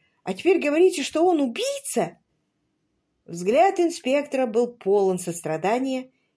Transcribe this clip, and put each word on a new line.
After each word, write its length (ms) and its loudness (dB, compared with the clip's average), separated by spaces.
а 100 -6
теперь 240 2
говорите, 440 2
что 220 0
он 160 4
убийца?» 800 -4
Взгляд 520 2
инспектора 680 0
был 200 0
полон 540 0
сострадания, 880 -4